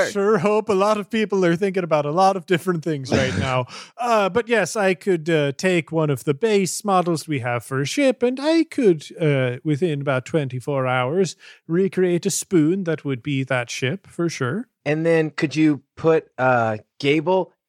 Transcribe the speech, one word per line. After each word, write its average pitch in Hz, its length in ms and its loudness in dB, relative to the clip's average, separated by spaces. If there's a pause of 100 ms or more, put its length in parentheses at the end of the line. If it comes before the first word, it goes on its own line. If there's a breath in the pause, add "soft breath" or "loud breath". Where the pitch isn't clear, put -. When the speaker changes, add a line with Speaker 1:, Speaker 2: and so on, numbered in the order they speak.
Speaker 1:
I - 40 -4
sure 202 280 2
hope 214 300 0
a 214 60 2
lot 208 240 2
of 202 120 -8
people 202 340 0
are 170 120 4
thinking 190 280 -2
about 151 220 0
a 147 60 -2
lot 190 240 4
of 180 100 -12
different 175 380 -2
things 139 260 -4
right 131 260 0
Speaker 2:
<laughs> - 20 -2
Speaker 1:
now. 127 280 -2 (300 loud breath)
Uh, 226 320 0
but 220 200 -4
yes, 220 280 0
I 190 180 2
could, 170 360 -2
uh, 147 220 2
take 180 380 -2
one 156 200 0
of 131 140 -2
the 147 100 0
base 202 500 0
models 175 420 0
we 151 140 -4
have 120 240 -4
for 135 160 -4
a 143 60 -2
ship, 269 360 0
and 254 180 0
I 320 240 2
could, 202 420 0 (140)
uh, 131 440 0
within 151 360 -2
about 139 260 -2
twenty-four 135 600 -4
hours, 131 480 0 (320 loud breath)
recreate 180 600 0
a 196 40 -2
spoon 180 540 0
that 160 200 -4
would 131 180 -4
be 139 220 -2
that 127 260 -2
ship, 139 380 -4
for 170 200 -4
sure. 156 400 -4 (200)
Speaker 2:
And 156 160 0
then 160 260 2
could 147 240 -4
you 151 280 2 (140)
put, 160 320 2 (100)
uh, 120 400 2 (200)
Gable 160 540 0 (160)